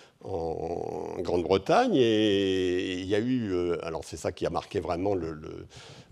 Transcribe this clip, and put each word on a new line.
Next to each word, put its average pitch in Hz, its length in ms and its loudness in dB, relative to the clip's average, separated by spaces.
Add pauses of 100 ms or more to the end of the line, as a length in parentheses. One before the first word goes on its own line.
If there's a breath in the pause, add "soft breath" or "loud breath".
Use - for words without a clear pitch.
(220 loud breath)
en 82 1000 -6
Grande-Bretagne, 95 760 4
et 95 1040 4
il 92 60 -6
y 101 80 0
a 104 40 4
eu, 117 360 0
euh, 87 280 0
alors 80 220 -6
c'est - 140 -12
ça - 140 -4
qui - 120 -6
a 82 60 0
marqué 85 280 -4
vraiment 87 360 0
le, 80 180 -4
le, 82 340 -12 (460 loud breath)